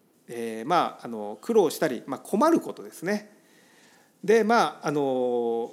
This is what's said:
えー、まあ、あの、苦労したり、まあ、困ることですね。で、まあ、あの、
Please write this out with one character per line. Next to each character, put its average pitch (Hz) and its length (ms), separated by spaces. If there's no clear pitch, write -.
え 113 380
ー、 - 20
ま 156 340
あ、 - 40
あ - 20
の、 107 340
苦 233 120
労 185 160
し - 100
た 160 80
り、 120 180
ま 131 120
あ、 - 20
困 277 320
る 311 80
こ - 140
と - 100
で 104 80
す - 120
ね。 202 280
で、 214 220
ま 208 400
あ、 165 40
あ 151 40
の、 123 800